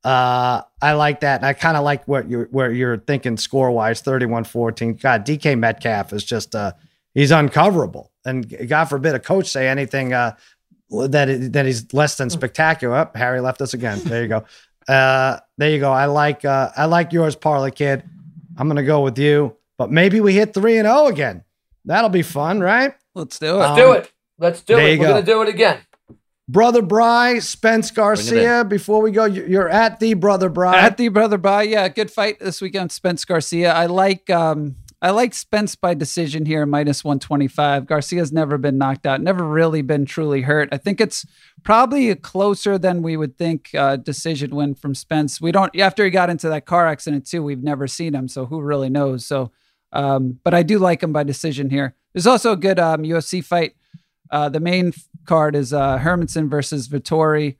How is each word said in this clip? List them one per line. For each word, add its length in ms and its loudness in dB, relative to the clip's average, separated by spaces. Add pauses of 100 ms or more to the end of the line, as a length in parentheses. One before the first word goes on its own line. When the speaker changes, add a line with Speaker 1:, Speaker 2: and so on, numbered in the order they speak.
Speaker 1:
Uh, 580 0 (200)
I 120 2
like 280 0
that. 200 0
And 40 -4
I 80 0
kinda 280 0
like 260 -2
what 220 -2
you're, 160 -4
where 260 -2
you're 260 -2
thinking 380 -4
score-wise, 640 0
thirty-one 460 -2
fourteen. 480 -4
God, 320 0
D 100 -2
K 200 0
Metcalf 580 -2
is 100 -6
just, 320 -6
uh, 160 -4 (420)
he's 180 4
uncoverable. 800 2 (120)
And 240 -6
g-, 200 -12
God 180 0
forbid 300 -2
a 40 -4
coach 280 -2
say 200 -2
anything, 460 -4
uh, 220 -2 (560)
that, 600 0
that 140 0
he's 280 -4
less 220 0
than 140 -4
spectacular. 680 -2 (180)
Oh, 40 -12
Harry 240 -2
left 200 -4
us 120 -6
again. 300 -6
There 180 -4
you 80 -4
go. 200 -2
<laughs> 40 -20 (360)
Uh, 480 2 (200)
there 120 2
you 120 0
go. 100 0
I 140 2
like, 400 0
uh, 320 0
I 80 0
like 260 2
yours, 240 0
Parlay 360 -2
Kid. 320 -4 (540)
I'm 120 -2
gonna 160 0
go 160 2
with 180 -2
you, 340 2 (240)
but 140 -4
maybe 300 4
we 100 4
hit 220 2
three 240 2
and 100 2
oh 200 6
again. 360 -2 (400)
That'll 260 0
be 120 2
fun, 400 -2
right? 320 2 (200)
Speaker 2:
Let's 240 -12
do 180 -2
it. 40 2
Speaker 3:
Let's 180 4
do 140 10
Speaker 1:
Um, 60 6
Speaker 3:
it. 140 -6 (280)
Let's 220 0
do 160 4
Speaker 1:
there 100 6
Speaker 3:
it. 60 6
Speaker 1:
you 60 2
Speaker 3:
We're 80 4
Speaker 1:
go. 80 6
Speaker 3:
gonna 100 0
do 160 2
it 80 0
again. 300 2 (680)
Speaker 1:
Brother 340 4
Bry, 580 2
Spence 520 0
Speaker 4:
Bring 140 0
it 60 4
in. 40 2
Speaker 1:
Garcia, 480 2
before 380 0
we 100 2
go, 140 2
you, 200 -2
you're 220 2
at 320 2
the 140 2
Brother 340 2
Bry. 320 2
Speaker 2:
At 160 4
the 140 0
Brother 280 2
Bry, 260 2
yeah, 260 0
good 200 -4
fight 300 -2
this 220 -8
weekend, 320 -6
Spence 320 -4
Garcia. 480 0
I 140 2
like, 420 0
um, 480 0 (240)
I 100 2
like 240 0
Spence 400 -4
by 180 -2
decision 520 -4
here, 200 0
minus 380 0
one 160 -2
twenty-five. 680 -2
Garcia's 460 -2
never 260 -2
been 200 0
knocked 280 -2
out, 160 0
never 220 0
really 380 0
been 240 0
truly 380 -2
hurt. 280 0
I 60 -6
think 240 -4
it's 220 -4 (400)
probably 460 4
a 60 0
closer 640 -2
than 240 0
we 140 -2
would 200 -6
think, 380 -6
uh, 220 0
decision 580 -6
win 180 -2
from 220 -6
Spence. 460 -4
We 100 0
don't, 260 2
after 280 2
he 40 2
got 200 2
into 200 -4
that 160 -6
car 220 2
accident 400 -4
too, 160 -6
we've 180 -8
never 260 -4
seen 280 -6
him, 140 -6
so 160 -10
who 160 -8
really 280 -2
knows? 360 -2
So, 260 -4 (400)
um, 520 -2
but 100 2
I 100 4
do 160 2
like 240 0
him 100 -4
by 100 0
decision 460 -6
here. 240 -2 (200)
There's 140 -2
also 260 4
a 40 -2
good, 220 0
um, 240 0
U 140 -2
F 80 -4
C 160 -6
fight. 340 -2 (560)
Uh, 180 0
the 100 -4
main 300 0
f-, 180 -12 (180)
card 300 2
is, 180 -2
uh, 260 0
Hermanson 500 -2
versus 380 -4
Vettori. 720 -2